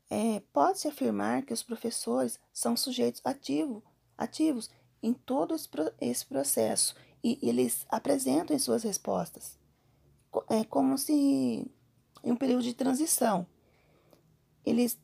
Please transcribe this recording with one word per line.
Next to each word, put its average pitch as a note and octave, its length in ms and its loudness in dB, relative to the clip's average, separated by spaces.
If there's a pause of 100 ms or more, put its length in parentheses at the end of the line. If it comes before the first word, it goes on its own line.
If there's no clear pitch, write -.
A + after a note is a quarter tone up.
é, G#3 320 0 (120)
pode-se D#4 340 2
afirmar A#3 560 0
que B3 100 -8
os A3+ 100 -4
professores A#3 760 -4 (140)
são - 240 0
sujeitos A#3+ 480 -2
ativo, C4+ 580 -2 (340)
ativos B3+ 520 -2 (340)
em A3+ 100 2
todo D4 400 -2
esse - 160 -6
pro-, - 320 -4
esse - 240 -2
processo A#2+ 680 0 (280)
e A#3 180 0
eles A#3+ 480 0
apresentam C#4 640 0
as B3+ 80 0
suas A3+ 200 0
respostas. - 760 -4 (760)
Co-, - 180 -2
é A3+ 140 2
como C4+ 340 2
se C#4 720 2 (540)
em A#3+ 80 0
um B3 40 2
período B3 280 2
de A#3+ 100 -4
transição. B3+ 720 2 (1200)
Eles A#3 380 2